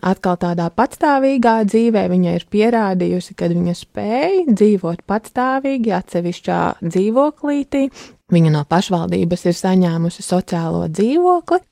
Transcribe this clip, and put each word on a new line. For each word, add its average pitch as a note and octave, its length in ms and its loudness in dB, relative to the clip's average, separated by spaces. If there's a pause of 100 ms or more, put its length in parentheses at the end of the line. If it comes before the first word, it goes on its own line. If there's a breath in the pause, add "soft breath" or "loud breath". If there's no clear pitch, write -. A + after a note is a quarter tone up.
atkal F#3 320 0
tādā F3 320 -2
patstāvīgā C4 960 2
dzīvē A3 460 2
viņa F3+ 260 2
ir F3 60 -4 (100)
pierādījusi, F#3+ 840 0
kad F3 160 0
viņa F3 240 0
spēj C#4 720 -2
dzīvot G3 580 2
patstāvīgi B3+ 880 -2
atsevišķā F3 640 -4 (240)
dzīvoklītī. C#4 1040 0 (460 loud breath)
Viņa E3 200 6
no D3 160 0
pašvaldības F3 800 -2
ir - 80 0
saņēmusi F3 680 0
sociālo E3+ 640 -2
dzīvokli, E4+ 680 0 (140)